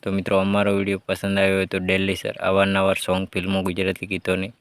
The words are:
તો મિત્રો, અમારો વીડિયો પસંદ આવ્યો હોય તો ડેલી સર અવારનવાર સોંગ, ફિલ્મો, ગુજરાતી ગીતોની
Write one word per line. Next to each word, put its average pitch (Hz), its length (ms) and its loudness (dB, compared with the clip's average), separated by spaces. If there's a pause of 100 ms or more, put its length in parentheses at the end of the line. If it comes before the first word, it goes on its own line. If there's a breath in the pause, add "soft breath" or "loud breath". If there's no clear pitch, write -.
તો - 100 -6
મિત્રો, 98 280 2
અમારો 101 360 2
વીડિયો 98 220 -2
પસંદ 98 400 -2
આવ્યો 98 180 4
હોય 95 100 2
તો 95 120 -4
ડેલી 95 380 0
સર - 200 -6
અવારનવાર 95 600 2
સોંગ, 92 320 -2
ફિલ્મો, 95 340 -2
ગુજરાતી 92 440 -2
ગીતોની 95 540 -2